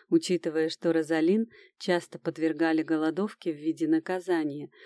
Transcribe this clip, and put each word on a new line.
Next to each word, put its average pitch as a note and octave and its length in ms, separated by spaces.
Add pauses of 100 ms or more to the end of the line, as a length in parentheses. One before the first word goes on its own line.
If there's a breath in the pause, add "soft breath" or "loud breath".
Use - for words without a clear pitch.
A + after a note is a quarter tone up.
учитывая, D#3+ 600
что E3 240
Розалин E3 560 (280 soft breath)
часто F3 420
подвергали D#3+ 640
голодовке D#3+ 720
в - 20
виде D3+ 320
наказания. D#3+ 840 (160 loud breath)